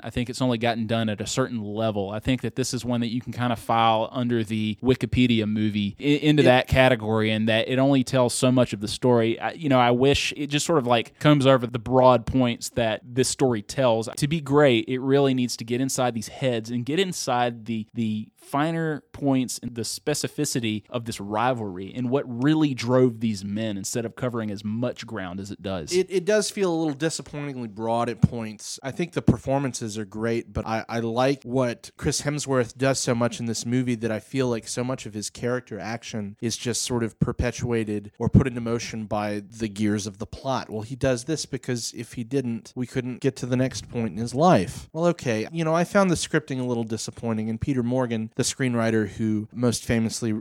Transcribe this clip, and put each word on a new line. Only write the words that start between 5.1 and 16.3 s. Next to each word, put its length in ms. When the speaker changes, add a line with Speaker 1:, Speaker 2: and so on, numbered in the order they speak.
Speaker 1:
movie 500
i-, 60
into 400
Speaker 2:
It 20
Speaker 1:
that 220
category, 640
and 160
that 180
it 140
only 240
tells 300
so 180
much 200
of 80
the 60
story. 540
I, 140
you 140
know, 120
I 100
wish 460
it 100
just 180
sort 140
of, 80
like, 320
comes 260
over 220
the 140
broad 440
points 520
that 280
this 240
story 340
tells. 540
To 120
be 120
great, 480
it 120
really 340
needs 220
to 80
get 160
inside 340
these 140
heads 420